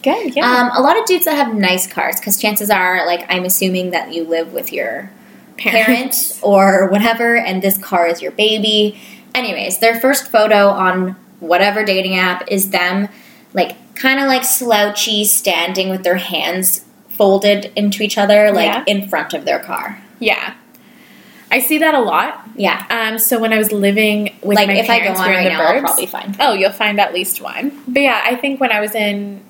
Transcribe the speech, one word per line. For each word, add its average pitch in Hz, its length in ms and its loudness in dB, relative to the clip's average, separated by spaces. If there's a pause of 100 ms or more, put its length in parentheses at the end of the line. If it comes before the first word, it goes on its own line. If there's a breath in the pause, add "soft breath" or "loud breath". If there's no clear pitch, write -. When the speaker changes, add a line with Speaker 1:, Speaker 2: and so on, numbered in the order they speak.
Speaker 1:
Good, 339 320 -2
yeah. 240 120 2
Speaker 2:
Um, 247 300 4
a - 20 2
lot 302 180 4
of 453 80 0
dudes 359 200 0
that 302 100 0
have 240 200 0
nice 185 320 0
cars, - 320 -4
'cause - 200 -4
chances 208 300 -2
are, 185 380 2
like, 175 220 -2
I'm 180 160 -2
assuming 185 460 -2
that 165 220 -4
you 165 100 -4
live 165 300 -4
with - 180 -8
your 143 380 -8 (480 loud breath)
Speaker 1:
Parents. 220 280 0
Speaker 2:
parent 247 580 0
or 196 480 4
whatever, 233 440 2
and 190 280 -2
this 196 160 0
car 175 260 0
is 170 160 -2
your 156 100 -8
baby. 214 640 0 (380 loud breath)
Anyways, 185 460 -4
their 226 200 4
first 269 320 0
photo 208 380 6
on 185 460 0 (240)
whatever 196 440 0
dating 190 320 0
app 185 320 0
is 196 220 -2
them, 190 400 -2 (460 loud breath)
like, 180 160 0 (240)
kinda, 269 320 0
like, 254 180 2
slouchy, 208 800 0
standing 185 640 -2
with 185 140 -4
their 180 140 2
hands 180 640 -4 (280)
folded 202 680 2
into 208 280 -2
each 214 160 -2
other, 208 320 4
like, 190 200 2
Speaker 1:
Yeah. 226 140 -4
Speaker 2:
in 196 220 -2
front 151 260 -4
of 156 120 -8
their 147 140 -2
car. - 380 -8 (220)
Speaker 1:
Yeah. - 320 -2 (1000 loud breath)
I 262 100 2
see 302 180 0
that 311 160 2
a 269 60 2
lot. 208 420 -2 (160)
Speaker 2:
Yeah. 180 320 -2
Speaker 1:
Um, 226 280 -2
so 226 220 0
when 220 140 0
I 220 40 2
was 214 140 0
living 208 600 0 (100)
with 208 160 2
Speaker 2:
Like, 202 100 6
Speaker 1:
my 196 80 2
Speaker 2:
if 226 140 0
I 233 100 4
go 170 40 0 (100)
Speaker 1:
parents, 185 80 -2
Speaker 2:
on 180 60 0
Speaker 1:
we 190 60 2
were 185 60 2
in 180 60 0
Speaker 2:
right 180 80 2
Speaker 1:
the 156 40 -2
Speaker 2:
now, 160 120 0
I'll 208 60 2
Speaker 1:
burbs. 277 60 0
Speaker 2:
probably - 240 -2
find - 360 -10
Speaker 1:
Oh, 208 120 4
you'll 196 180 0
find 208 280 -2
at 190 140 2
least 180 280 -4
one. - 300 -6 (160)
But 254 140 0
yeah, 254 240 2
I 247 100 0
think 277 240 -4
when 247 120 0
I 208 100 0
was 208 120 -6
in 202 560 -4